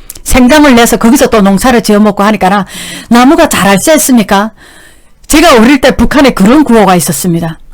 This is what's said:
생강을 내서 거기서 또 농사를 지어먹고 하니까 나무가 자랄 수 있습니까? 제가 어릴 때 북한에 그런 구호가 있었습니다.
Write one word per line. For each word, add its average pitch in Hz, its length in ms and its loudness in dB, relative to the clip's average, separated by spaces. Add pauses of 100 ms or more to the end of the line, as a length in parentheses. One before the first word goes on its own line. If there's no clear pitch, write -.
(220)
생강을 262 520 2
내서 233 240 0
거기서 254 300 0
또 226 120 0
농사를 196 420 0
지어먹고 208 400 0
하니까 196 440 -2 (420)
나무가 269 400 2
자랄 196 300 0
수 311 160 0
있습니까? 220 580 -2 (720)
제가 320 300 2
어릴 247 240 2
때 262 160 0
북한에 254 380 0
그런 254 300 2
구호가 202 320 2
있었습니다. 170 600 -6 (160)